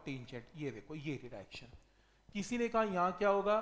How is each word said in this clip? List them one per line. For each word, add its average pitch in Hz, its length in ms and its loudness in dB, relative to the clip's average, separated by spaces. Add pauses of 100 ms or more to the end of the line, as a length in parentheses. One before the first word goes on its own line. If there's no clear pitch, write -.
tangent, 123 480 -8
ये 147 160 -4
देखो 113 240 -10
ये 147 280 -4
डायरेक्शन। - 540 -14 (520)
किसी 208 280 -2
ने 233 120 2
कहा, 226 140 4
"यहाँ 185 360 4
क्या 202 100 6
होगा?" 202 320 4